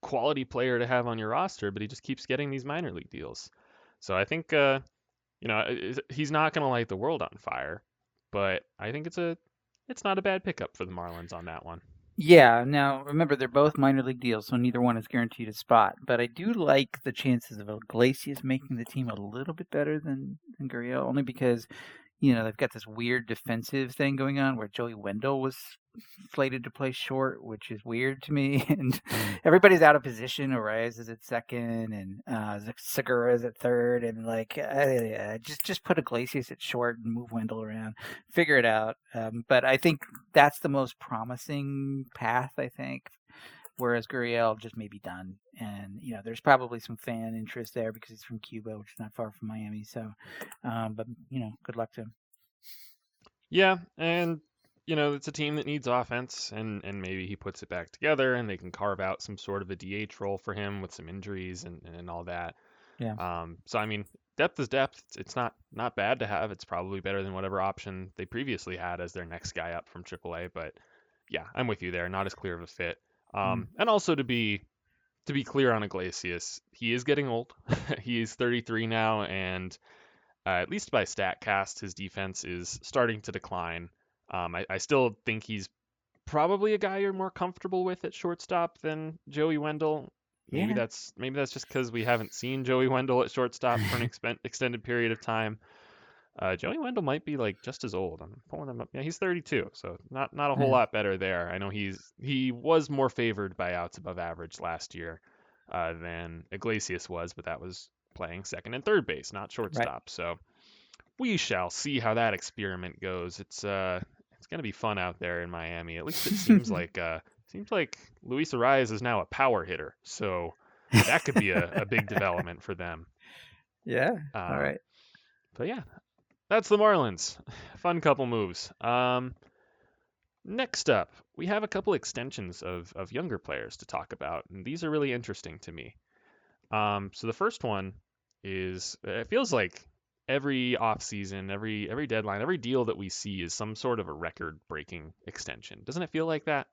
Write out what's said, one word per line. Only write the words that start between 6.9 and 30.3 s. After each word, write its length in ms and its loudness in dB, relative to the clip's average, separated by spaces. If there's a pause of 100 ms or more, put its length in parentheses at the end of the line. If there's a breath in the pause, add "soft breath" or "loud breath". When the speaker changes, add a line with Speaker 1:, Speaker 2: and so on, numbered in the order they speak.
Speaker 1:
world 240 -2
on 180 -6
fire, 440 -6 (500)
but 300 2 (160)
I 140 -6
think 140 -6
it's 120 -6
a, 180 0 (520)
it's 160 -12
not 140 2
a 40 -2
bad 220 0
pickup 320 -6
for 100 -4
the 60 -10
Marlins 420 -8
on 120 -10
that 200 -10
one. 160 -12 (380)
Speaker 2:
Yeah, 460 12
now, 380 2
remember, 320 4
they're 100 0
both 320 6
minor 240 8
league 160 -2
deals, 300 0
so 80 2
neither 240 4
one 160 6
is 100 -4
guaranteed 420 -2
a 40 -10
spot. 420 6 (100)
But 160 2
I 60 4
do 260 -2
like 520 6
the 80 0
chances 460 0
of 100 -10
Iglesias 760 2
making 340 -2
the 80 -4
team 240 -4
a 60 -4
little 400 -8
bit 160 -12
better 300 0
than, 380 -6 (200)
than 100 -6
Gurriel, 380 -2
only 160 2
because, 460 0 (500 loud breath)
you 160 6
know, 80 2
they've 140 -4
got 160 0
this 160 -14
weird 400 -2
defensive 680 -4
thing 220 2
going 240 0
on 160 2
where 100 -6
Joey 280 -4
Wendell 460 -2
was 160 -2 (760)
slated 300 0
to 80 -8
play 220 -2
short, 500 -2
which 300 -12
is 120 -12
weird 380 -2
to 100 -4
me. 320 4
<laughs> 40 -10
And 400 2
Speaker 1:
Mm. 360 -2
Speaker 2:
everybody's 380 12
out 140 12
of 80 2
position. 460 -4